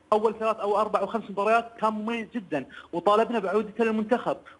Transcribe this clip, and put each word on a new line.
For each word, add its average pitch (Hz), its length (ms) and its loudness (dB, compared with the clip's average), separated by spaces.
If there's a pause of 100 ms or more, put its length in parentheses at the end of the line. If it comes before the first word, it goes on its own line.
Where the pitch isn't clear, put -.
(140)
أول 214 260 2
ثلاث 220 180 0
أو 202 200 0
أربع 208 220 2
أو 196 80 -2
خمس 202 220 -4
مباريات 220 420 2 (100)
كان 220 120 2
مميز 214 420 -4
جدا 156 300 -4 (280)
وطالبنا 214 460 2
بعودته 208 440 -2
للمنتخب، 220 540 0 (220)